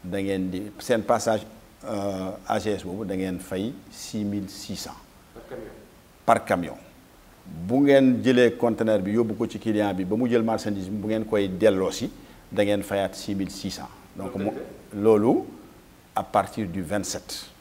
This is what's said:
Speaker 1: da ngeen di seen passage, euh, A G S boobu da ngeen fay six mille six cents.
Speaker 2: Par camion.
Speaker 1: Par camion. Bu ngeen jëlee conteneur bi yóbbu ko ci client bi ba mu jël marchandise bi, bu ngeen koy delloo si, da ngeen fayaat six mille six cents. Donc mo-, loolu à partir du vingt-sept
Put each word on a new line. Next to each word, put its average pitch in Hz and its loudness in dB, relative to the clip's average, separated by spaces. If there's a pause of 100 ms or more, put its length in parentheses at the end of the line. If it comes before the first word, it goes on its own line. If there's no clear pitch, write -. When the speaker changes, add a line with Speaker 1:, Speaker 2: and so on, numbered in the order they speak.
Speaker 1:
da 90 -6
ngeen 95 -2
di 98 -8
seen 113 0
passage, 110 2 (400)
euh, 98 -4 (160)
A 110 0
G 107 -2
S 98 -4
boobu 98 -6
da 95 -4
ngeen 92 -2
fay 95 -6 (200)
six - -8
mille 101 -4
six - -12
cents. - -12 (400)
Speaker 2:
Par 120 -18
camion. 117 -12 (580)
Speaker 1:
Par 113 4
camion. 87 -2 (680)
Bu 95 -2
ngeen 135 6
jëlee 123 6
conteneur 110 2
bi 98 -2
yóbbu 110 2
ko 117 0
ci 110 -8
client 104 0
bi 95 -2
ba 92 -2
mu 123 0
jël 117 4
marchandise 107 -2
bi, 104 -6
bu 101 -4
ngeen 110 0
koy 104 2
delloo 95 4
si, - -6 (420)
da 104 2
ngeen 101 2
fayaat 98 -2
six - -6
mille 95 -4
six - -8
cents. 69 -12 (260)
Donc 92 -10
mo-, 101 -2 (420)
loolu 110 6 (720)
à - -2
partir 113 0
du 90 -6
vingt-sept - -6 (160)